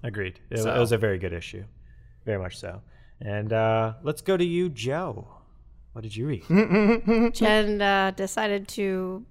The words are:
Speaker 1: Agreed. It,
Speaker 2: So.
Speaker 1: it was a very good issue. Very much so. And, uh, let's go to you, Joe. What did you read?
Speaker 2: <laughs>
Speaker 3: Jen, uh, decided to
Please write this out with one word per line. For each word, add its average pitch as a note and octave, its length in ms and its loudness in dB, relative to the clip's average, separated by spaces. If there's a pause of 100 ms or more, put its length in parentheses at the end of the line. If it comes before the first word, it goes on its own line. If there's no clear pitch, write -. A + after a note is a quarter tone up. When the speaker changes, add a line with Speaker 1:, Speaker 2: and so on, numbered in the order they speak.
Speaker 1:
Agreed. G2 320 -6 (120)
It, A2+ 100 -4
Speaker 2:
So. A2 160 0
Speaker 1:
it B2 40 2
was A#2 120 4
a A#2 60 4
very G2+ 200 2
good F2 140 -4
issue. E2+ 320 -10 (600)
Very G#2 160 -2
much F#2 180 -8
so. F2 220 -12 (400)
And, G#2+ 320 -4
uh, A2+ 400 2 (100)
let's D#3 180 -4
go F#3+ 140 2
to F3 80 2
you, F3 240 0
Joe. C3+ 600 -4 (680)
What A#2 80 -12
did A2 140 -10
you A#2+ 120 -4
read? C3 220 -4
Speaker 2:
<laughs> A3 840 4
Speaker 3:
Jen, G#3+ 480 2
uh, G3 340 2
decided G3+ 540 -2
to F#3+ 600 -4